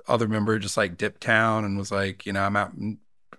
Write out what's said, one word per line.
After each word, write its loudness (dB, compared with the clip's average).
other 2
member 2
just, -4
like, 0
dipped -4
town 2
and -2
was -6
like, -2
you -6
know, 0
"I'm 0
out, 0
n-, -6